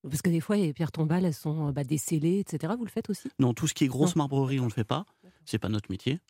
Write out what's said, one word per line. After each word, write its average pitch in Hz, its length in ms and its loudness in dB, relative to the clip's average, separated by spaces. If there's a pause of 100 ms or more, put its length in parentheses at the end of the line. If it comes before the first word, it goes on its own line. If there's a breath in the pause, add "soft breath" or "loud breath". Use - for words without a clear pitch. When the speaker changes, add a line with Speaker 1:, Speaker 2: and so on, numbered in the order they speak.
Speaker 1:
Parce 139 200 -4
que 175 80 4
des 165 100 4
fois, 202 160 0
les 175 160 2
pierres 160 200 -2
tombales, 160 320 2
elles 165 100 0
sont, 151 340 -2
euh, 143 40 -2
bah, 139 120 -2
décellées, 156 560 0
et 190 80 -4
cetera. 165 280 -2
Vous 240 80 -6
le 196 60 -8
faites - 180 -6
aussi ? 214 200 -6 (100)
Speaker 2:
Non, 123 160 4
tout - 120 -2
ce - 80 -2
qui 156 100 2
est 135 40 2
grosse 147 260 2
Speaker 1:
Non. 160 80 4
Speaker 2:
marbrerie, 135 380 0
on 123 40 0
le 113 60 0
fait 107 140 -2
pas. 143 220 -2 (380 soft breath)
C'est - 140 -2
pas 95 100 -2
notre 107 220 -2
métier. 131 400 -2